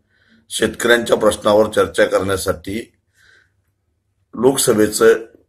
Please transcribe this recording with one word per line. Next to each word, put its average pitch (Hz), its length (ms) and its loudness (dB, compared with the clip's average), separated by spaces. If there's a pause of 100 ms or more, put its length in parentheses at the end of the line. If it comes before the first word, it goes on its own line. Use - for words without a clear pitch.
(500)
शेतकऱ्यांच्या 113 680 0
प्रश्नावर 107 540 2
चर्चा - 340 0
करण्यासाठी 95 880 -6 (1400)
लोकसभेचं 113 800 2 (340)